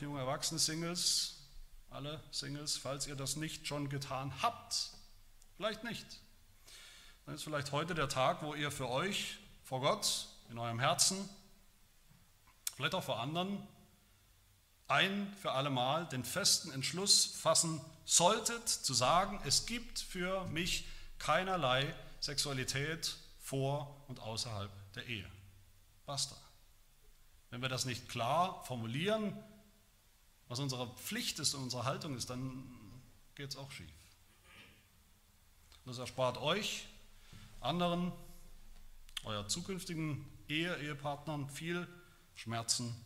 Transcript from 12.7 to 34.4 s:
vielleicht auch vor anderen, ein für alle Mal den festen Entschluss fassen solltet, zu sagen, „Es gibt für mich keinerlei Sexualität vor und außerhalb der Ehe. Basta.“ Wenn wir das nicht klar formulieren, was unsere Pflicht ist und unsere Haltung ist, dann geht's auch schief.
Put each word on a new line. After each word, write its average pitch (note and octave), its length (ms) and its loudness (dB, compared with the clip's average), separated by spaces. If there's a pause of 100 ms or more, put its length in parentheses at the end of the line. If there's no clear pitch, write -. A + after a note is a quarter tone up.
vielleicht D#3+ 220 2
auch F3 80 2
vor A2+ 160 0
anderen, F3+ 440 0 (1200)
ein G3 520 4
für C#3+ 120 0
alle C#3 180 2
Mal C3+ 380 2
den C3 160 -2
festen F3+ 480 2
Entschluss E3 520 4
fassen D#3+ 560 4 (240)
solltet, A3+ 640 6
zu - 240 2
sagen, E3+ 520 6
„Es C3+ 220 4
gibt A#3+ 340 -4
für F#3 460 0
mich E3 420 0 (320)
keinerlei D#3+ 760 4 (260)
Sexualität C#3 960 0 (220)
vor C#3 720 0
und B2 100 -8
außerhalb G#2+ 520 -4 (240)
der - 120 -8
Ehe. G#2+ 240 -6 (760)
Basta.“ C#3 300 -4 (1120)
Wenn B2 120 -6
wir C3 60 2
das B2+ 160 0
nicht B2 240 -4
klar D3+ 560 2
formulieren, D#3+ 680 0 (1160)
was A#2+ 100 -2
unsere B2+ 380 -2
Pflicht - 420 -4
ist D3 160 2
und C3+ 80 -6
unsere B2 220 -2
Haltung D3+ 320 -2
ist, - 120 -4
dann C3 420 -6 (640)
geht's C#3 220 -8
auch C3+ 140 -12
schief. D#2+ 200 -12 (1900)